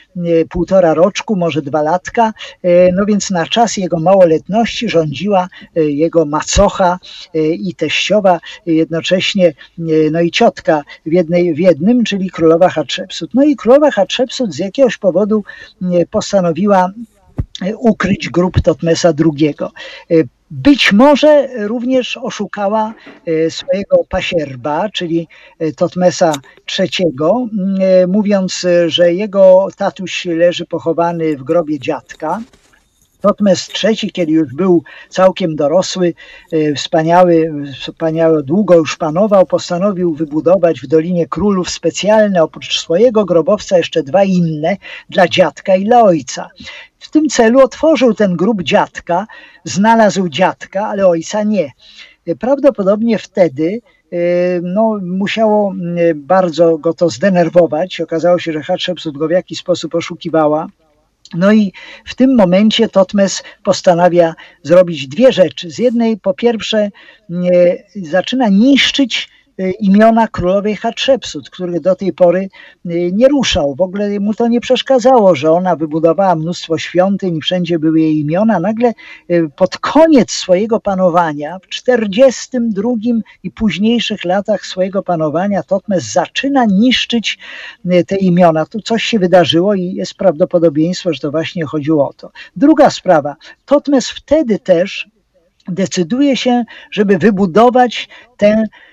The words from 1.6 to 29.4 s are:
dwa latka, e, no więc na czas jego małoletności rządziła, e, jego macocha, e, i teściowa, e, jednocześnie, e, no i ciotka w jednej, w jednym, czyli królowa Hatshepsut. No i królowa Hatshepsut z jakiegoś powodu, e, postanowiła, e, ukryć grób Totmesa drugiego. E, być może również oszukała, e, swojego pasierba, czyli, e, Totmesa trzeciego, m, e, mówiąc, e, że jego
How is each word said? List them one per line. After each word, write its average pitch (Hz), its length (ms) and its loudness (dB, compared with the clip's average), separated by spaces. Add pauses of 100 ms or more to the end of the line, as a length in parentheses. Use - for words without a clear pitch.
dwa 143 200 -4
latka, 180 500 -2 (300)
e, 180 300 4
no 196 140 -2
więc 202 240 -2
na 170 160 -2
czas 226 300 0
jego 175 240 -4
małoletności 185 880 2
rządziła, 165 600 -2 (280)
e, 165 80 2
jego 151 400 0
macocha, 180 760 0 (360)
e, 160 120 -2
i 180 280 -4
teściowa, 180 680 0 (260)
e, 170 60 -2
jednocześnie, 165 760 0
e, - 340 -12 (300)
no 165 80 0
i 170 100 0
ciotka 170 520 0 (240)
w 156 60 -6
jednej, 175 420 0
w 135 40 -4
jednym, 185 460 2
czyli 190 260 -4
królowa 165 380 2
Hatshepsut. - 680 -8
No 262 100 4
i 294 120 2
królowa 269 340 4
Hatshepsut 254 640 -2
z 127 40 -8
jakiegoś 196 380 0
powodu, 202 480 0 (380)
e, 175 240 0
postanowiła, 185 840 0 (720)
e, 196 140 -6
ukryć 202 520 0
grób 175 320 0
Totmesa 165 520 0
drugiego. 151 600 -2 (380)
E, 175 40 2 (380)
być 196 400 2
może 285 640 4
również 240 600 -4
oszukała, 214 800 -4 (320)
e, 165 240 0
swojego 185 580 -2
pasierba, 151 800 -4
czyli, 165 400 -6 (300)
e, 160 140 -4
Totmesa 175 600 0 (340)
trzeciego, 180 840 -2
m, 196 280 -2
e, 185 260 4
mówiąc, 190 580 -2
e, 175 260 2
że 170 240 2
jego 190 640 4